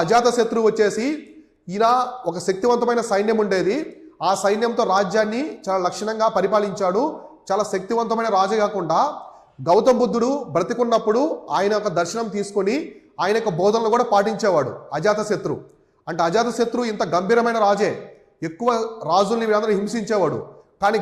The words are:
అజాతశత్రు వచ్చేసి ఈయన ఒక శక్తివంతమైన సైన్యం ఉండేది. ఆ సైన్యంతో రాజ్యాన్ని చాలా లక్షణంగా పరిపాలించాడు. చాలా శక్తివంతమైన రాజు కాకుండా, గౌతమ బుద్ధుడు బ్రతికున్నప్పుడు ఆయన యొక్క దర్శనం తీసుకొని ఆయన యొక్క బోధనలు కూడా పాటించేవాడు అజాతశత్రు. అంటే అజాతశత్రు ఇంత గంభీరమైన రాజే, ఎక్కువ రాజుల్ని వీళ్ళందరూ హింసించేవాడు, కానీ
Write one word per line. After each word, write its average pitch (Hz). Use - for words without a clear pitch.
అజాతశత్రు 226
వచ్చేసి 214
ఈయన 208
ఒక 175
శక్తివంతమైన 233
సైన్యం 214
ఉండేది. 190
ఆ -
సైన్యంతో 226
రాజ్యాన్ని 214
చాలా 190
లక్షణంగా 214
పరిపాలించాడు. 190
చాలా 196
శక్తివంతమైన 226
రాజు 196
కాకుండా, 185
గౌతమ 208
బుద్ధుడు 233
బ్రతికున్నప్పుడు 226
ఆయన 202
యొక్క 208
దర్శనం 214
తీసుకొని 202
ఆయన 196
యొక్క 220
బోధనలు 214
కూడా 240
పాటించేవాడు 196
అజాతశత్రు. 196
అంటే 170
అజాతశత్రు 233
ఇంత 208
గంభీరమైన 226
రాజే, 202
ఎక్కువ 190
రాజుల్ని 208
వీళ్ళందరూ 214
హింసించేవాడు, 202
కానీ 208